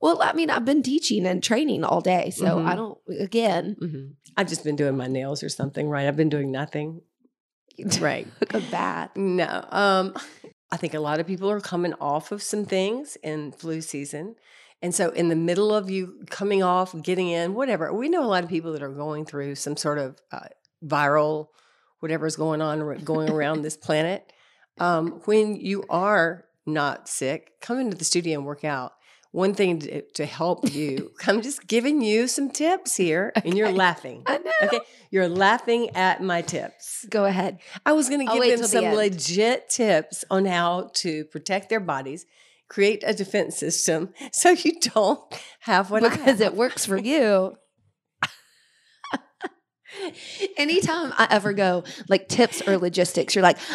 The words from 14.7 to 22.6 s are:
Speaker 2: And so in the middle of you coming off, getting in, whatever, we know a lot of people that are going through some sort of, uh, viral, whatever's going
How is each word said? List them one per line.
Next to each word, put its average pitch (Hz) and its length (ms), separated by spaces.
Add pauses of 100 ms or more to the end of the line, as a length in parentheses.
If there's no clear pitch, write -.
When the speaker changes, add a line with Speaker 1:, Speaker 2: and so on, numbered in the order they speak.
Speaker 2:
And 180 100
so 180 180
in 170 180
the 165 60
middle 175 380
of 202 160
you 185 400
coming 196 320
off, 185 400
getting 180 280
in, 170 260
whatever, 214 380
we 240 160
know 339 140
a 247 40
lot 185 160
of 170 60
people 165 240
that 143 100
are 135 100
going 151 320
through 143 300
some 143 220
sort 147 200
of, 135 200 (140)
uh, - 160 (380)
viral, 151 640 (520)
whatever's 156 360
going 156 260